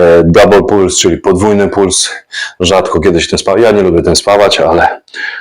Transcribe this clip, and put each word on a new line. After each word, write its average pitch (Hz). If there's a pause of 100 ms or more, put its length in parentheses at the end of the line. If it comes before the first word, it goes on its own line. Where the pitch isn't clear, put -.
(240)
double 95
pulse, 95
czyli 85
podwójny 101
puls. 92 (480)
Rzadko 92
kiedy 85
się -
tym 92
spa-, 98
ja 113
nie 101
lubię 85
tym 82
spawać, 101
ale, - (400)